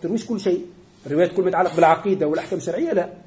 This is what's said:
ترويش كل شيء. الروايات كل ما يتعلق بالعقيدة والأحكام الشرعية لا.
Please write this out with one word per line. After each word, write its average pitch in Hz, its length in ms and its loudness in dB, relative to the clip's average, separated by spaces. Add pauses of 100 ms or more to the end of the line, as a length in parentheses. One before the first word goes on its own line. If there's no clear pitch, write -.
ترويش 220 240 -4
كل 220 140 -4
شيء. 185 260 0 (400)
الروايات 160 280 2
كل 190 80 0
ما 185 80 2
يتعلق 180 260 0
بالعقيدة 165 520 4
والأحكام 170 320 -2
الشرعية 214 340 -4
لا. 175 160 0 (180)